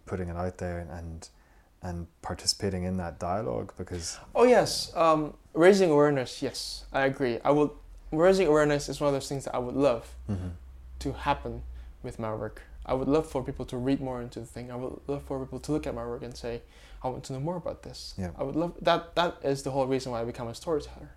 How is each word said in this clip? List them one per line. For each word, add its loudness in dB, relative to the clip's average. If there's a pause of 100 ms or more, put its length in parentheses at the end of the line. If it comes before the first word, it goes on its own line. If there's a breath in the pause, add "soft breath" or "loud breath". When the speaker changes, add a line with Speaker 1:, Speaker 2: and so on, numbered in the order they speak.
Speaker 1:
putting -6
it -6
out -4
there -4 (120)
and, -12 (540 soft breath)
and -6 (140)
participating -2
in -2
that -6
dialogue -2
because -8 (180)
Speaker 2:
Oh 6
yes, 4
um, 4 (200)
raising 8
awareness, 4
yes, -6
I 2
agree. 0
I 6
would, 6 (400)
raising 6
awareness 6
is -6
one 2
of 4
those -2
things -6
that -4
I 0
would -4
love 2 (140)
Speaker 1:
Mm-hmm. -4 (500)
Speaker 2:
to -4
happen -4 (400 loud breath)
with -10
my -2
work. -6 (240)
I -2
would 0
love 4
for -2
people -8
to -6
read 2
more -6
into -10
the -10
thing. -12
I -10
would -8
love -4
for -6
people -8
to -4
look -2
at -4
my -6
work -8
and -10
say, -8 (400 loud breath)
"I -4
want -6
to -8
know -6
more -4
about -8
this." -14
Speaker 1:
Yeah. -4
Speaker 2:
I -4
would -2
love, 0
that, 2
that 2
is 0
the -6
whole 0
reason 0
why -2
I -4
become -6
a -8
storyteller. -4